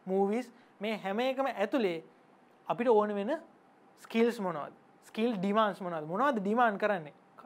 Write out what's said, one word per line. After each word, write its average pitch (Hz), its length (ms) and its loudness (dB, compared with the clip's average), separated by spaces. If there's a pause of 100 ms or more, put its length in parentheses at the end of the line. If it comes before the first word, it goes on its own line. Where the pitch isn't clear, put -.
මූවීස් 196 420 0 (300)
මේ 208 180 -4
හැම 196 220 -4
එකම 262 320 0
ඇතුලේ 208 520 0 (640)
අපිට 226 200 -2
ඕන 208 260 4
වෙන 208 240 -2 (640)
ස්කිල්ස් 226 400 2
මොනවද? 165 340 -6 (300)
ස්කිල් 226 320 -2
ඩිමාන්ඩ්ස් 202 460 0
මොනවද? 165 260 -6
මොනවද 226 320 0
ඩිමාන්ඩ් 214 400 2
කරන්නේ? 185 340 -2 (320)